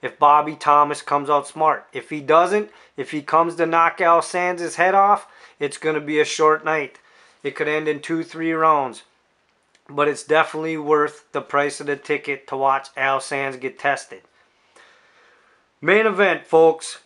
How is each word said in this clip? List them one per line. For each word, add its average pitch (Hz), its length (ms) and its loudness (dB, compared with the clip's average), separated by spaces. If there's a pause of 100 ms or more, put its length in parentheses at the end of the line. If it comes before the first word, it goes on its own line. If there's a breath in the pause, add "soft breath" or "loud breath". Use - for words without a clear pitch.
if - 160 -10
Bobby 151 360 4
Thomas 147 480 2
comes 143 280 -4
out 143 180 0
smart. 156 440 -2
If 127 180 -12
he 151 100 -8
doesn't, 180 500 2 (260 soft breath)
if 135 140 -10
he 151 120 -6
comes 160 340 0
to 165 100 0
knock 165 340 0
Al 170 220 4
Sands' 175 540 -4
head 185 180 2
off, 196 320 4 (320 soft breath)
it's 143 200 -6
gonna 156 220 -4
be 151 200 -2
a 147 40 4
short 156 400 0
night. 156 340 -4 (440 soft breath)
It 139 140 -8
could 151 120 -4
end 156 200 -2
in 147 120 -4
two, 165 220 -6
three 165 300 -6
rounds. 151 500 0 (840)
But 143 200 -2
it's 143 160 -6
definitely 156 540 -2
worth 147 520 -2
the 143 100 -6
price 143 400 -2
of 147 60 -10
the 143 80 -4
ticket 139 540 -8
to 135 80 -8
watch 135 400 -2
Al 135 240 -2
Sands 135 360 -6
get 127 220 -10
tested. 135 440 -4 (1600 soft breath)
Main 202 260 2
event, 185 380 0
folks. 160 600 2